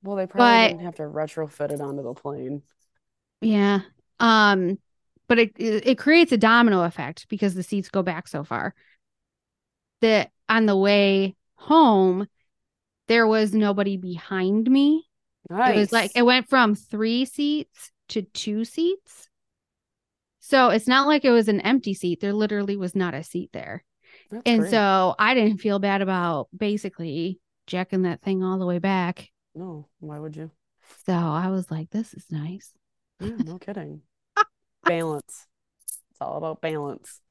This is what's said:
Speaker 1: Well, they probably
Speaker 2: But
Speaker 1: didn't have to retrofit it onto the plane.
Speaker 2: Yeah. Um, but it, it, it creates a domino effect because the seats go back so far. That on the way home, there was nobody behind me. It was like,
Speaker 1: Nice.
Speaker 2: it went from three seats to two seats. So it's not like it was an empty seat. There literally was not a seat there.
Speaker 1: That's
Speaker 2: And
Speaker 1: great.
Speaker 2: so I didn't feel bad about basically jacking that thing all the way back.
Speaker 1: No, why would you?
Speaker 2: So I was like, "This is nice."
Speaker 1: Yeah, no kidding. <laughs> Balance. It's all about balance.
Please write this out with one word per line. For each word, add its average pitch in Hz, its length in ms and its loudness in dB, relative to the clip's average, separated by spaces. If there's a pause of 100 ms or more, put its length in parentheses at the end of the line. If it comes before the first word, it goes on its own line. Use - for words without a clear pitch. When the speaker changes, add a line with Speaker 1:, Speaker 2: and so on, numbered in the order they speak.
Speaker 1:
Well, 202 120 -8
they 190 120 -4
probably 240 180 4
Speaker 2:
But 226 240 6
Speaker 1:
didn't 170 160 -8
have 170 100 -10
to 156 80 -12
retrofit 151 680 -8
it 143 100 -8
onto 139 220 -8
the 120 100 -10
plane. 143 480 -10 (800)
Speaker 2:
Yeah. 202 380 2 (400)
Um, 202 580 2 (500)
but 233 120 4
it, 226 180 2
it, 214 300 -2
it 262 100 2
creates 330 340 4
a 240 60 2
domino 220 460 4
effect 160 460 -8
because 196 260 -4
the 185 80 -8
seats 196 260 -6
go 196 140 -2
back 175 240 -6
so 147 160 -8
far. - 320 -8 (1300)
That 220 280 2 (180)
on 220 200 2
the 196 100 2
way 196 580 2 (200)
home, 202 720 4 (800)
there 226 180 4
was 220 300 2
nobody 202 420 0
behind 185 720 -4
me. 285 380 4 (420)
It 233 260 0
was 208 160 2
like, 226 180 2
Speaker 1:
Nice. - 60 -12
Speaker 2:
it 240 80 2
went 247 260 2
from 233 260 2
three 226 500 -4
seats - 680 -6 (180)
to 220 120 -4
two 214 440 -6
seats. - 640 -6 (1080)
So 254 300 4
it's 220 180 0
not 269 200 2
like 294 180 2
it 254 60 6
was 226 160 4
an 202 140 0
empty 233 340 0
seat. 175 240 -4
There 202 140 -4
literally 208 440 -2
was 180 180 -6
not 180 200 -2
a 156 80 -10
seat - 300 -10
there. - 300 -14 (460)
Speaker 1:
That's 226 160 -14
Speaker 2:
And 226 160 2
Speaker 1:
great. 208 100 -2
Speaker 2:
so 190 460 2
I 214 160 2
didn't 220 260 2
feel 202 200 -2
bad 196 220 -2
about 175 540 -4
basically 185 840 -6 (280)
jacking 185 360 -4
that 175 180 -4
thing 190 220 -2
all 185 160 -2
the 185 60 -4
way 180 140 -2
back. 185 500 -4 (260)
Speaker 1:
No, 160 320 -14 (120)
why 151 200 -16
would 156 160 -14
you? 156 160 -16 (540)
Speaker 2:
So 190 80 -2
I 170 360 -2
was 185 220 -6
like, 160 180 -8
"This 220 240 -8
is - 160 -20
nice." 165 420 -10 (480)
Speaker 1:
Yeah, 202 180 -10
no 170 200 -8
kidding. 156 440 -14 (340)
<laughs> - 480 -8
Balance. 165 640 -4 (640)
It's - 100 -20
all 135 160 -10
about 160 240 -10
balance. 151 680 -10